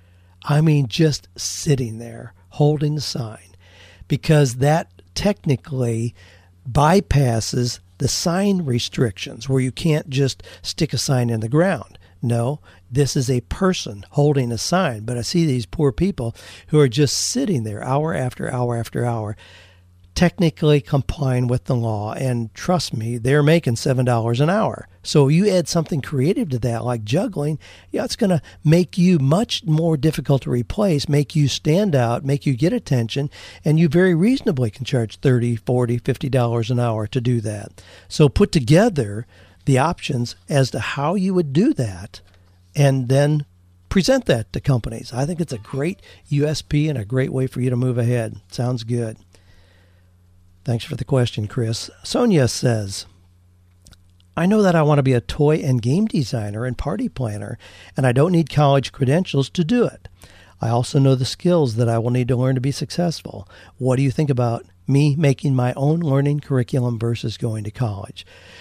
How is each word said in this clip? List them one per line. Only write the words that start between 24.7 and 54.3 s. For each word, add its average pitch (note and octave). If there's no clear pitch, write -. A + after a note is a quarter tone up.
So C#3+
you E3+
add F#3
something D#3+
creative E3
to C3
that, A2+
like A#2+
juggling, D#3
yeah, -
it's -
gonna F3+
make E3
you F3+
much D#3+
more D#3+
difficult C#3
to D3+
replace, C#3+
make D3
you D3
stand E3
out, A#2+
make C#3
you C#3
get D#3
attention, C3+
and D3+
you E3+
very F3+
reasonably E3+
can -
charge A#2
thirty, A#2+
forty, B2
fifty C3
dollars A#2+
an A#2+
hour A2
to C3
do A#2+
that. G#2+
So D3+
put G3+
together C#3
the C3+
options C3+
as C3+
to -
how C#3+
you F#3+
would F3
do G#3
that G2
and C3+
then C#3+
present B3
that A#2
to -
companies. A2+
I B2
think E3
it's D#3+
a A#2
great C#3
U C#3+
S D3+
P D3+
and C#3+
a G#2+
great B2+
way C3
for C3
you B2+
to B2
move B2
ahead. A#2
Sounds A#2+
good. A2+
Thanks A#2
for C#3
the -
question, B2
Chris. A2+
Sonia F#3
says, G#2+